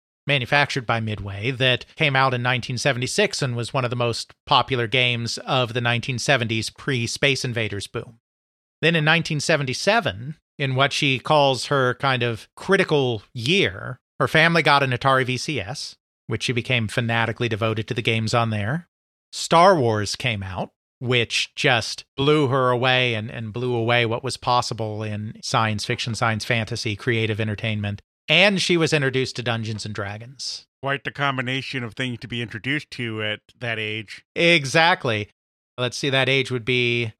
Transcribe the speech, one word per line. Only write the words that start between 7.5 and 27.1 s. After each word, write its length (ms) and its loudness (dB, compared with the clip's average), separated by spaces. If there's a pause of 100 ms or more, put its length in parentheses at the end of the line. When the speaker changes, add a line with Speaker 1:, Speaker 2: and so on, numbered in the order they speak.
Speaker 1:
boom. 320 -10 (600)
Then 140 4
in 80 0
nineteen 380 0
seventy-seven, 960 0 (200)
in 180 -2
what 180 2
she 260 0
calls 460 4
her 300 2
kind 280 0
of 320 -4
critical 680 2 (100)
year, 640 -2 (220)
her 80 2
family 320 4
got 220 4
an 80 0
Atari 340 2
V 100 -2
C 240 -6
S, 380 -10 (300)
which 160 -4
she 100 -2
became 340 0
fanatically 640 0
devoted 380 -2
to 80 -4
the 80 -4
games 320 0
on 160 2
there. 360 -4 (460)
Star 420 6
Wars 400 0
came 280 -4
out, 260 -8 (300)
which 560 0
just 500 0 (100)
blew 340 4
her 200 2
away 460 2
and, 160 -6
and 200 -8
blew 220 -4
away 320 2
what 180 -2
was 140 -4
possible 640 -2
in 400 -8
science 440 0
fiction, 280 -4
science 320 0
fantasy, 500 -2
creative 460 0